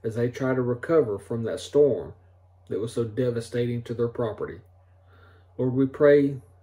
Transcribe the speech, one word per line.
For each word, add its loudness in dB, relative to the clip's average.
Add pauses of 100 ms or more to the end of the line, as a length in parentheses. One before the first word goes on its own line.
as -6
they 0
try -2
to 0
recover 2
from -6
that -6
storm 2 (540)
that -6
was -6
so -2
devastating -2
to -8
their -2
property. -6 (960)
Lord, 0
we 2
pray 4 (240)